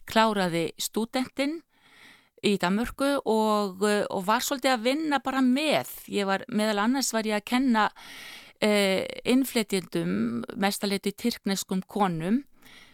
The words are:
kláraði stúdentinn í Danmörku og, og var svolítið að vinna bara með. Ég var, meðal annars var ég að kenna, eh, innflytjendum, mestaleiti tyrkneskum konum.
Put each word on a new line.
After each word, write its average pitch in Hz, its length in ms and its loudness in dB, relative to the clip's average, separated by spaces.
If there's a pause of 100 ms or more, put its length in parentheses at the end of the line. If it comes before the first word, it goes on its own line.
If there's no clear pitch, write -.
kláraði 190 720 2
stúdentinn 269 880 -4 (840)
í 202 160 4
Danmörku 240 640 0
og, 208 600 0
og 202 400 0
var 226 180 2
svolítið 269 300 0
að 220 100 0
vinna 277 360 0
bara 269 220 -2
með. 254 460 2 (200)
Ég 202 200 -2
var, 196 200 0
meðal 208 360 0
annars 247 300 0
var 220 100 0
ég 214 160 -2
að - 80 -10
kenna, 240 400 2 (680)
eh, 202 520 2 (140)
innflytjendum, 220 1300 0
mestaleiti 202 640 -2
tyrkneskum 196 680 -4
konum. 190 600 0 (500)